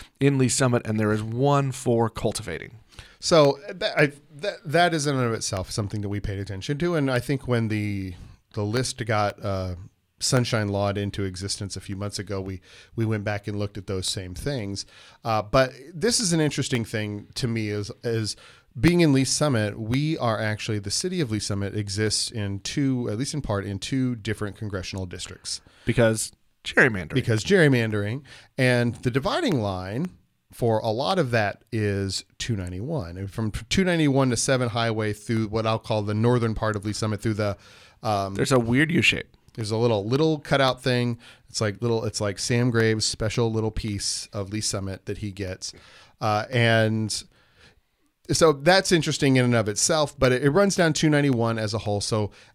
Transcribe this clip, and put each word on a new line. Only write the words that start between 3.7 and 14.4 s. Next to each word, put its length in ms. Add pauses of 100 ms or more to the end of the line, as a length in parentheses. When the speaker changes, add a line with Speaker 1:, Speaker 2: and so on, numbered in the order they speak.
Speaker 2:
that, 240
I, 140 (240)
that, 300
that 280
is 140
in 80
and 100
of 80
itself 380
something 300
that 80
we 100
paid 200
attention 400
to, 160
and 160
I 80
think 280
when 200
the, 460 (400)
the 100
list 420
got, 380
uh, 320 (420)
sunshine 520
lawed 280
into 260
existence 520
a 60
few 140
months 240
ago, 200
we, 220 (340)
we 100
went 200
back 220
and 120
looked 180
at 80
those 220
same 260
things. 520 (400)